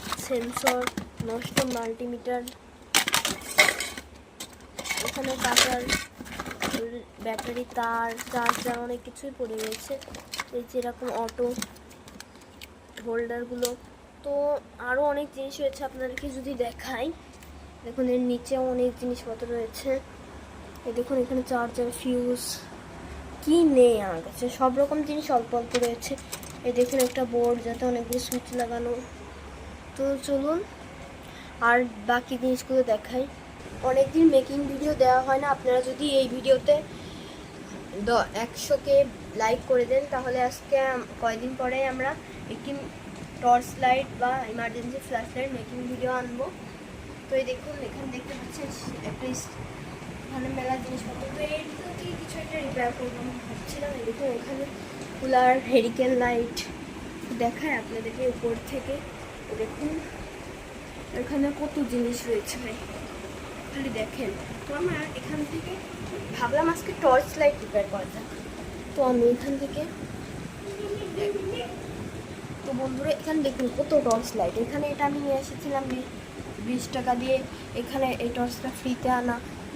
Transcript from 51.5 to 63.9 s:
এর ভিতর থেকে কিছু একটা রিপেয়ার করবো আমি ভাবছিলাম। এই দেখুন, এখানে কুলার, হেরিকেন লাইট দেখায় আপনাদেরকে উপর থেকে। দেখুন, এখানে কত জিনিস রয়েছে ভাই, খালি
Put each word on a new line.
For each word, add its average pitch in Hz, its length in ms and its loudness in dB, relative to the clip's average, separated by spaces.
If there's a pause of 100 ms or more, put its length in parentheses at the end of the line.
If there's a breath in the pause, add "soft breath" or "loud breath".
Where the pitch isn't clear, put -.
এর 320 140 -6
ভিতর 349 280 -8
থেকে 359 220 -4
কিছু - 240 -8
একটা 320 200 -6
রিপেয়ার 254 340 0
করবো 240 240 -4
আমি 254 120 -4 (120)
ভাবছিলাম। 285 520 -6
এই 233 100 -6
দেখুন, 269 200 -2 (100)
এখানে 269 260 -6 (540)
কুলার, 254 360 8 (160)
হেরিকেন 247 420 6 (120)
লাইট 240 320 2 (840)
দেখায় 262 400 0
আপনাদেরকে 226 400 -6 (120)
উপর 233 200 -2 (160)
থেকে। 262 240 -4 (640)
দেখুন, 294 300 -4 (1300)
এখানে 277 260 2 (140)
কত 294 140 -2 (180)
জিনিস 240 260 0 (100)
রয়েছে 214 340 0
ভাই, 226 140 -8 (920)
খালি 269 200 -4 (100)